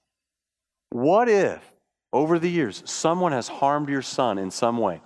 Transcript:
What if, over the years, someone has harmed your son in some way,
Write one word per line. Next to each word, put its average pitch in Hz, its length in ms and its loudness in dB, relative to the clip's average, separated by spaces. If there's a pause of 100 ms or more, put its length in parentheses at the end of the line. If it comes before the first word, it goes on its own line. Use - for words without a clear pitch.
(920)
What 175 380 2
if, 170 340 2 (500)
over 156 280 2
the 175 100 0
years, 143 340 -2
someone 170 460 0
has 127 160 -2
harmed 143 420 -2
your 139 140 -4
son 117 360 -2
in 95 120 -4
some 117 280 -2
way, 95 280 -2